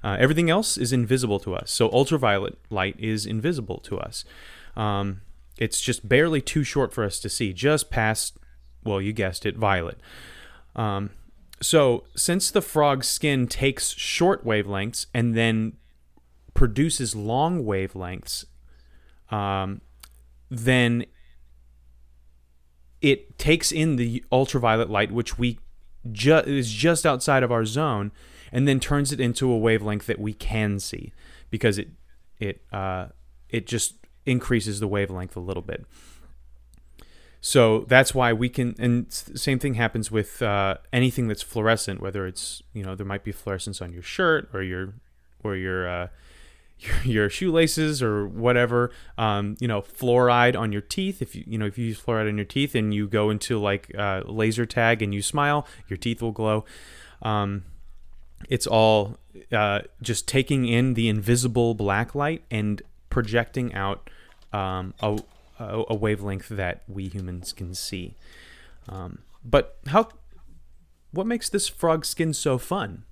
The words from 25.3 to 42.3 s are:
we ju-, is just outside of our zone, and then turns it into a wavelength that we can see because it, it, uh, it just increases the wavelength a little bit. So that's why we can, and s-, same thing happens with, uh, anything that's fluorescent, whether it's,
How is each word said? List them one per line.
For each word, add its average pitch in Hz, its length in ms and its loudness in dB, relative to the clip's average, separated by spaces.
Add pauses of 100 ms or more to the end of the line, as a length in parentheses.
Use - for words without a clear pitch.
we 120 200 0 (520)
ju-, 123 260 6
is 135 340 0
just 156 340 2
outside 135 380 4
of 120 80 2
our 113 140 2
zone, 110 460 -2 (400)
and 131 160 2
then 135 120 4
turns 143 320 0
it 143 80 -6
into 123 320 2
a 117 60 2
wavelength 107 480 2
that - 140 -4
we 107 140 -4
can 104 460 -2
see - 320 -10 (380)
because 107 280 2
it, - 120 -8 (500)
it, 98 220 -8 (100)
uh, 95 360 -6 (420)
it 117 180 -4
just - 280 -4 (300)
increases 110 540 0
the 107 80 -2
wavelength 95 480 -4
a - 60 -10
little 92 200 -6
bit. - 240 -10 (1500)
So 113 480 6
that's 127 280 6
why 120 180 4
we 120 160 0
can, 120 300 -2
and 120 280 2
s-, - 280 -12
same 131 240 0
thing 135 160 -2
happens 113 340 -2
with, 107 320 -2
uh, 101 360 0 (140)
anything 123 360 2
that's 107 140 -4
fluorescent, 110 600 0
whether 98 240 -6
it's, - 380 -10 (100)